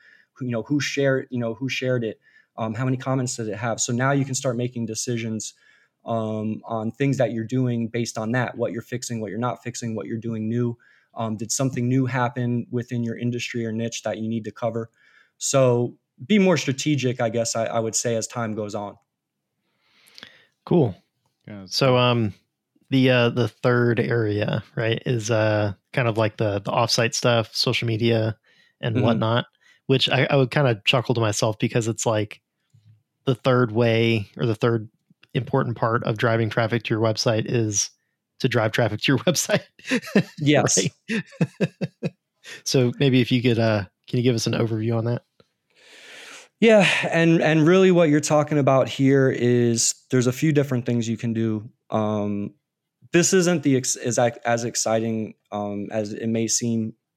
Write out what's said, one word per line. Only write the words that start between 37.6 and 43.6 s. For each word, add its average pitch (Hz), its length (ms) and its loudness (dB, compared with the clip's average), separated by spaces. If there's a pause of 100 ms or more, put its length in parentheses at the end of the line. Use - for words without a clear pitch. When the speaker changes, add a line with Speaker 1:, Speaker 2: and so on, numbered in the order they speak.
Speaker 2:
to 131 100 0
drive 113 240 0
traffic 110 280 0
to - 120 0
your 127 60 4
<laughs> - 80 -6
website. 185 360 0 (760)
Speaker 1:
Yes. 143 520 2 (200)
Speaker 2:
Right? 220 140 -4
<laughs> - 100 -20 (1300)
So 123 340 2
maybe 131 220 4
if 120 120 0
you 120 100 2
could, 117 160 2
uh, 110 260 2 (220)